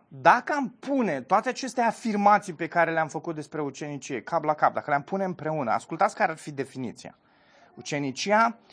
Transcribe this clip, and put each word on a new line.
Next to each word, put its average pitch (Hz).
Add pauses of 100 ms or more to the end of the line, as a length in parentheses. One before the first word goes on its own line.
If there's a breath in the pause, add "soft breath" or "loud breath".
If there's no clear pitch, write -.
dacă 214
am 277
pune 220
toate 220
aceste 254
afirmații 208
pe 165
care 165
le-am 160
făcut 160
despre 151
ucenicie, 143
cap 160
la 151
cap, 151
dacă 110
le-am 143
pune 196
împreună, 156
ascultați 165
care 185
ar 160
fi -
definiția. 127 (580 soft breath)
Ucenicia 196 (160 soft breath)